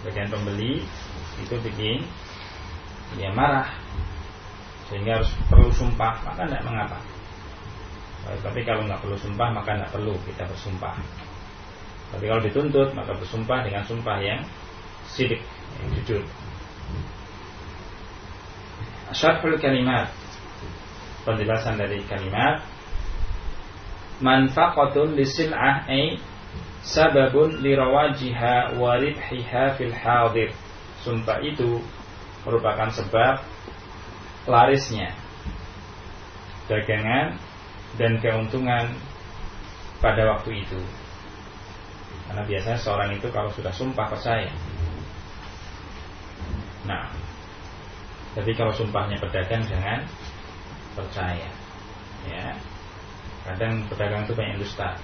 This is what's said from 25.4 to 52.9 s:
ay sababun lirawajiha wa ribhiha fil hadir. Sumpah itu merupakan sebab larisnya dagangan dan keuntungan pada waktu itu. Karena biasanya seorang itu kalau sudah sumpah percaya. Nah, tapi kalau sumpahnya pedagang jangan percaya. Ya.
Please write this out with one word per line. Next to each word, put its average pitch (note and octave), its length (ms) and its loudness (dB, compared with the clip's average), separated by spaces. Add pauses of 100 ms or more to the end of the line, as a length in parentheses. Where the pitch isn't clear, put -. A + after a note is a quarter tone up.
ay D3+ 320 2 (640)
sababun D3+ 720 8
lirawajiha C3 1160 4
wa A#2+ 240 6
ribhiha C3+ 720 2
fil B2+ 160 0
hadir. A#2 640 4 (480)
Sumpah A2 400 0
itu B2 400 2 (640)
merupakan A2+ 480 2
sebab A2+ 480 4 (1040)
larisnya A#2+ 720 6 (1500)
dagangan A2+ 720 2 (560)
dan A2+ 240 4
keuntungan A#2+ 720 2 (1040)
pada A2 380 6
waktu G#2+ 240 -4
itu. F#2 180 -6 (1500)
Karena G#2 160 -4
biasanya G#2+ 320 0
seorang G2+ 320 0
itu G2+ 160 -4
kalau G#2 240 0
sudah - 240 -4
sumpah C3 320 -2
percaya. A2 400 0 (2500)
Nah, - 240 -4 (1200)
tapi A2 240 0
kalau A2 160 2
sumpahnya G2+ 480 0
pedagang G2+ 480 0
jangan G2+ 400 0 (880)
percaya. F2+ 560 -4 (800)
Ya. B2 240 -6 (880)